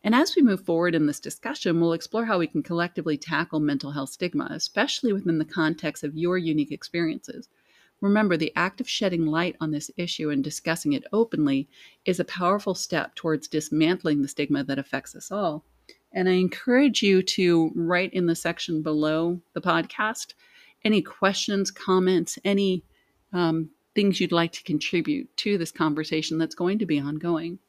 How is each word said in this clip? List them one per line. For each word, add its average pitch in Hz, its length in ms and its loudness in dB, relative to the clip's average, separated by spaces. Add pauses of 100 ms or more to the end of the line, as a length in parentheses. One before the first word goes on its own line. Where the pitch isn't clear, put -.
And 214 120 2
as 285 200 4
we 339 80 6
move 202 220 4
forward 170 300 2
in 160 120 4
this 147 140 -2
discussion, 175 600 -4
we'll 165 120 4
explore 214 320 -4
how 220 140 0
we 170 80 0
can 151 160 -4
collectively 170 560 -2
tackle 156 420 -2
mental 143 300 -2
health 143 200 -6
stigma, - 400 -4
especially 208 640 -2
within 185 240 0
the 156 80 0
context 156 580 -2
of 151 140 -8
your 175 220 0
unique 156 340 -2
experiences. - 760 -6 (520)
Remember, 202 360 4
the 160 180 0
act 185 260 -2
of 254 80 -6
shedding 175 380 0
light 165 340 0
on 156 100 -2
this 147 260 -6
issue 170 320 -4
and 139 160 0
discussing 151 480 -2
it 131 200 -2
openly 156 560 0 (360)
is 175 160 0
a 160 40 0
powerful 185 500 0
step - 400 -4
towards 156 340 -2
dismantling 156 720 2
the 139 80 0
stigma 143 360 -2
that 139 140 -2
affects - 380 -8
us - 160 -16
all. 175 320 -2 (480)
And 185 160 2
I 185 40 4
encourage 240 680 2
you 196 200 6
to 170 520 2
write 175 380 0
in 180 140 0
the 170 80 4
section 170 480 -4
below 156 580 0 (140)
the 170 80 -6
podcast 185 720 -2 (500)
any 214 180 4
questions, 196 680 -2
comments, 185 760 2
any, 196 400 2 (480)
um, 165 380 0 (240)
things 202 260 2
you'd 180 100 2
like 170 220 2
to - 100 -14
contribute 151 760 -2
to 208 180 0
this 165 160 -4
conversation 156 640 -2
that's 160 180 -2
going 185 240 0
to 214 80 -2
be 151 140 0
ongoing. 165 580 -4 (100)